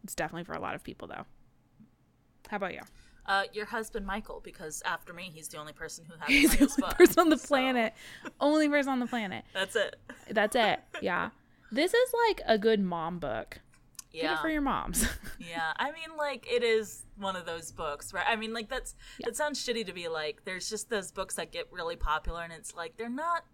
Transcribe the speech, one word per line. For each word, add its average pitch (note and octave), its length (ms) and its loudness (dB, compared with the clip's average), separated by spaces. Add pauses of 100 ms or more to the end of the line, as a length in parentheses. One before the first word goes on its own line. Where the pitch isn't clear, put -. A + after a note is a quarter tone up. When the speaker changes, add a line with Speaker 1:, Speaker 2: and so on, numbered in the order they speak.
Speaker 1:
It's - 100 -10
definitely E3 300 -6
for - 100 -10
a - 60 -6
lot - 140 -4
of - 100 -10
people, - 240 -12
though. - 160 -10 (1200)
How G#3 100 -6
about F#3+ 160 -4
you? - 60 -12 (460)
Speaker 2:
Uh, G3 260 2
your G#3 140 -6
husband, A3 400 -6
Michael, G3+ 360 -6
because D#3+ 420 -12
after F3 280 -4
me, F3 220 -12
he's D#3 140 -14
the D#3+ 100 -12
only D3+ 140 -12
person D#3+ 320 -12
who - 100 -18
hasn't - 160 -6
Speaker 1:
He's C#4+ 200 8
Speaker 2:
read - 100 8
Speaker 1:
the D4 40 10
Speaker 2:
this - 140 4
Speaker 1:
only F#3 100 2
Speaker 2:
book, - 100 -2
Speaker 1:
person - 220 10
on E4+ 80 8
the D#4 100 6
Speaker 2:
so. - 100 -10
Speaker 1:
planet. C4 460 2 (460)
Only D4+ 280 4
person C#4+ 240 2
on B3+ 80 0
the A#3+ 60 -2
planet. A3 380 -4 (100)
Speaker 2:
That's F#3+ 220 -2
it. G3+ 200 0 (340)
Speaker 1:
That's G#3+ 260 2
it. G#3+ 240 4 (100)
Speaker 2:
<laughs> D#4+ 120 -8
Speaker 1:
Yeah. F3 280 0 (420)
This D4+ 220 4
is, B4 180 6 (140)
like, G4+ 200 2
a A3 120 6
good A3 220 4
mom E3+ 400 -2
book. A2+ 400 -6 (500)
Get D#3+ 80 -14
it D#3+ 60 -2
Speaker 2:
Yeah. D#3 180 0
Speaker 1:
for - 60 -2
your D3+ 140 0
moms. E3 440 0 (180)
<laughs> - 140 -12
Speaker 2:
Yeah. E3 380 -4
I C#4 160 -2
mean, D#4+ 260 -12
like, C#4+ 320 -4
it A#3+ 140 2
is A3 400 0 (120)
one F#3+ 200 -4
of E3+ 100 -8
those E3+ 240 -8
books, D3+ 420 -6
right? F#3 140 -2
I A3+ 100 4
mean, A3 160 -6
like, A3+ 160 -8
that's, C4 260 -8 (240)
Speaker 1:
Yeah. A#3+ 100 -6
Speaker 2:
it A3 80 -6
sounds D4 280 -2
shitty A3+ 220 -2
to F#3 60 -10
be F3 160 -8
like, D#3 360 -4
there's F#3 240 -6
just G#3+ 220 -6
those G3 220 -4
books F#3+ 240 -6
that E3 160 -6
get E3+ 180 -8
really E3+ 260 -6
popular, D#3+ 460 -2
and E3 100 -12
it's - 220 -14
like, E3 220 -10
they're A#3 120 -8
not D#4+ 460 -2